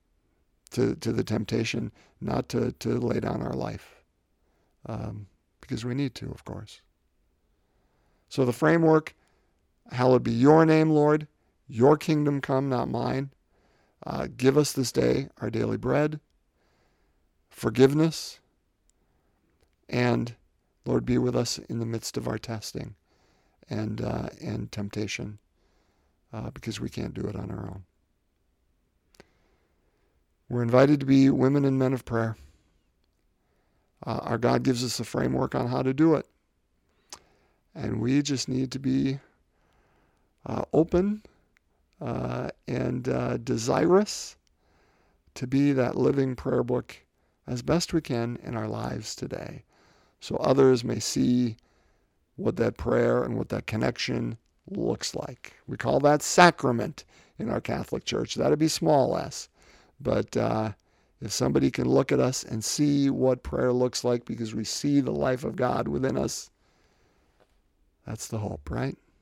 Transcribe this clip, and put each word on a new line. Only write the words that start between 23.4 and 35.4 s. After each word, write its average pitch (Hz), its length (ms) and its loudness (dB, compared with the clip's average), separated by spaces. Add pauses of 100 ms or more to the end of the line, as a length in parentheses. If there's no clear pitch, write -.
and, 110 320 -6
uh, 113 280 -4 (120)
and - 300 -8
temptation, 104 640 -8 (960)
uh, 113 200 -10
because - 280 -10
we 117 100 -6
can't - 240 -8
do - 140 -6
it - 80 -8
on - 160 -8
our - 160 -8
own. - 160 -14 (2750)
We're 120 160 -2
invited 135 380 6
to 135 40 -4
be 135 240 8
women 139 360 4
and 135 120 2
men 131 160 2
of - 120 -6
prayer. 113 320 -2 (1700)
Uh, 113 180 -4
our 117 140 -2
God 123 260 2
gives 127 200 0
us 120 180 -6
a - 20 -6
framework 131 500 -2